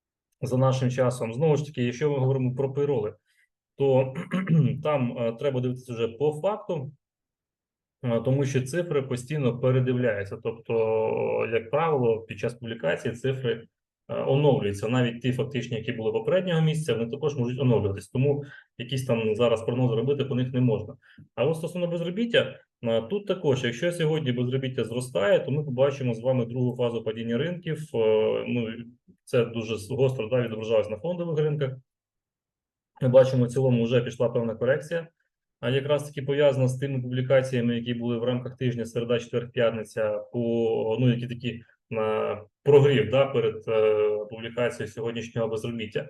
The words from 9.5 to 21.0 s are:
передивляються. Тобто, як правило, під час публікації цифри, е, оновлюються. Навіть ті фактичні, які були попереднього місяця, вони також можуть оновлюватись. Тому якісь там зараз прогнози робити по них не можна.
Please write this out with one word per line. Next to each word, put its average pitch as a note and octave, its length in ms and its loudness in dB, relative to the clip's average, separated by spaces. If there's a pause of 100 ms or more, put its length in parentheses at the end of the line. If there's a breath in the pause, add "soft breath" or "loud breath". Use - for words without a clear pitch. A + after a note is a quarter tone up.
передивляються. B2 840 0
Тобто, A2+ 300 -6 (800)
як A2+ 180 -2
правило, C#3 500 2
під - 180 -12
час A#2 140 -4
публікації - 600 -4
цифри, C3 540 -4 (420)
е, A#2 180 -4
оновлюються. A2+ 600 2
Навіть A#2+ 320 0
ті B2+ 120 0
фактичні, A#2+ 440 -4
які A#2 140 -4
були A2 200 -2
попереднього E3 500 0
місяця, D#3 320 0
вони A#2 180 -2
також C#3+ 240 -4
можуть B2+ 240 -2
оновлюватись. G2+ 480 2
Тому C#3+ 360 0 (340 loud breath)
якісь B2+ 280 -6
там A2+ 300 0
зараз A#2 280 2
прогнози A#2+ 320 0
робити C3 300 0
по B2+ 100 -4
них C3 180 -2
не B2+ 80 0
можна. G#2 340 0 (400 loud breath)